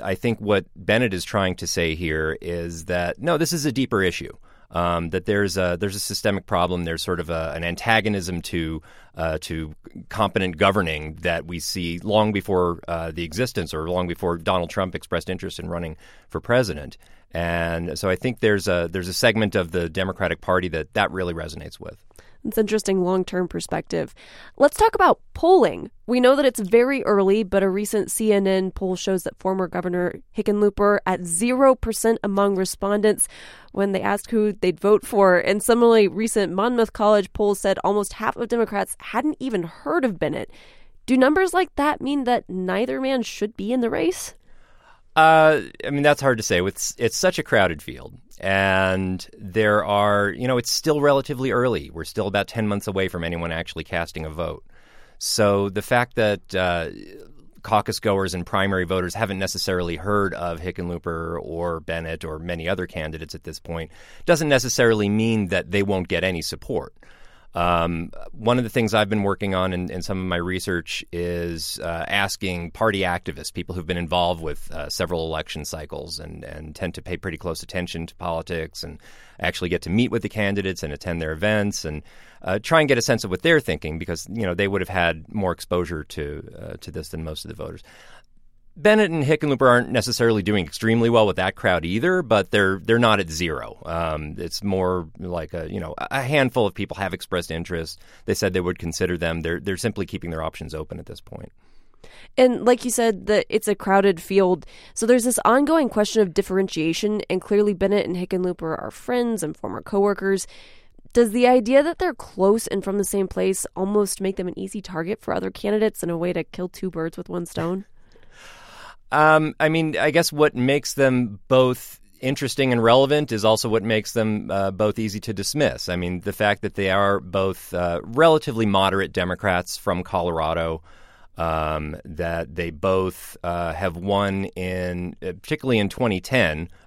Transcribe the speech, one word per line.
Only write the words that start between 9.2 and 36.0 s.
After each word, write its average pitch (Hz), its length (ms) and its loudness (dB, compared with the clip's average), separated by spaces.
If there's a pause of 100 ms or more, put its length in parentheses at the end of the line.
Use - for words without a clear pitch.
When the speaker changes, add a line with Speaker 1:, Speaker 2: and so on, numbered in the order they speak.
Speaker 1:
to 80 320 -8 (340)
competent 98 480 -2
governing 80 600 0
that 82 280 -2
we 85 140 -8
see 85 400 -6
long 107 340 2
before, 90 560 0
uh, 82 220 -4
the 82 120 -6
existence 85 520 -4
or 80 160 -4
long 90 160 -2
before 87 320 -2
Donald 87 320 -2
Trump 92 240 -4
expressed 82 340 -6
interest 90 300 -8
in 85 100 -10
running 85 300 -8 (320)
for 82 100 -6
president. 95 560 -2 (360)
And 85 640 -2
so 98 100 -2
I 92 80 0
think 123 240 -4
there's 104 260 2
a, 87 240 2
there's 92 180 -4
a 90 60 -6
segment 110 420 2
of 87 160 -2
the 85 180 -2
Democratic 92 500 -2
Party 92 280 0
that 80 260 -6
that 101 160 2
really 87 240 -4
resonates 78 440 -12
with. - 240 -16 (420)
Speaker 2:
It's 220 140 -6
interesting 202 460 0
long-term 185 420 -2
perspective. 165 720 -6 (400)
Let's - 200 4
talk 440 200 4
about 359 240 4 (120)
polling. 233 600 4 (160)
We 247 100 2
know 254 160 8
that 285 100 4
it's 247 140 2
very 233 460 2
early, 202 400 4
but 190 180 2
a 196 60 4
recent 202 420 -2
C 214 220 2
N 196 160 4
N 190 240 2
poll 185 240 -4
shows 190 260 -2
that - 160 -10
former 190 300 -2
Governor 180 500 -2 (180)
Hickenlooper 208 720 4
at 180 180 -2
zero 247 520 4
percent 226 480 0
among 202 320 2
respondents 202 720 0 (420)
when 202 220 0
they - 100 0
asked 202 300 -2
who 214 220 4
they'd 180 260 0
vote 202 260 4
for. 190 320 6
And 202 240 2
similarly, 233 460 8